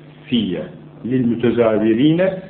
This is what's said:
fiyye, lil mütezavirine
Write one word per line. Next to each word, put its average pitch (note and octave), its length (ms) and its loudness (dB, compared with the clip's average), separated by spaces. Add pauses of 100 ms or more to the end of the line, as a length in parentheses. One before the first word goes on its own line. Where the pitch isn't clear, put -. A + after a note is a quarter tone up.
(240)
fiyye, F#2 380 -2 (420)
lil B2 220 -2
mütezavirine A#2 1200 2